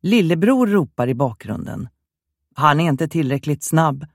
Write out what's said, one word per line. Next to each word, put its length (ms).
Lillebror 640
ropar 400
i 60
bakgrunden. 760
Han 240
är 100
inte 180
tillräckligt 560
snabb 520